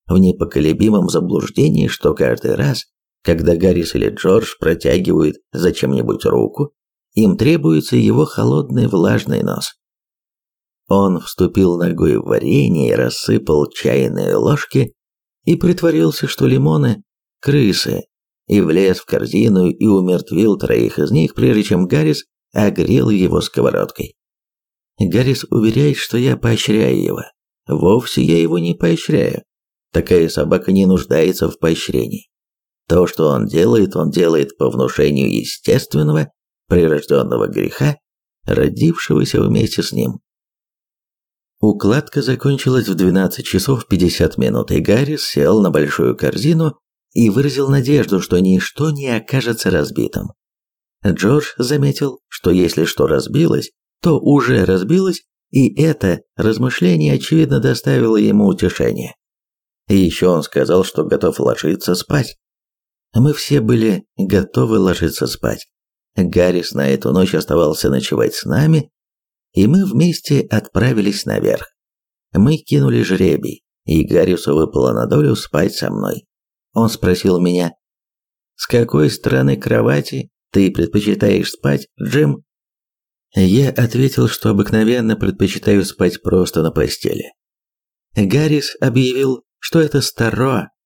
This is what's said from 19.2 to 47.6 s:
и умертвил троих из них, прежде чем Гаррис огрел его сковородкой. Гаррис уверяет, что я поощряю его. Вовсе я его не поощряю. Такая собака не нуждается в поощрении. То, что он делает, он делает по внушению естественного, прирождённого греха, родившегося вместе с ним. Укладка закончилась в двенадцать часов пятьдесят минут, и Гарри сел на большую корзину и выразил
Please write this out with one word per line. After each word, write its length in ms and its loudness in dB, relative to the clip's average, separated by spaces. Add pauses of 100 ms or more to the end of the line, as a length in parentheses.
и 200 0
умертвил 720 2
троих 420 -2
из 120 0
них, 220 0
прежде 300 2
чем 240 0
Гаррис 380 0 (280)
огрел 560 0
его 320 2
сковородкой. 720 -4 (840)
Гаррис 500 0
уверяет, 480 2
что 200 -6
я 200 0
поощряю 640 0
его. 220 -4 (440)
Вовсе 540 0
я 180 2
его 200 0
не 160 -2
поощряю. 680 -2 (480)
Такая 380 2
собака 420 -2
не 140 4
нуждается 640 0
в 80 -10
поощрении. 720 -4 (580)
То, 200 2
что 220 0
он 180 -2
делает, 480 2
он 160 -2
делает 460 0
по 120 0
внушению 640 0
естественного, 1000 -2 (360)
прирождённого 800 0
греха, 500 -2 (480)
родившегося 960 0
вместе 400 -2
с 100 -6
ним. 280 -4 (1400)
Укладка 600 0
закончилась 640 0
в 60 -2
двенадцать 520 0
часов 420 -2
пятьдесят 500 0
минут, 340 -2
и 80 0
Гарри 380 0
сел 440 0
на 100 2
большую 440 0
корзину 640 0 (360)
и 160 4
выразил 400 0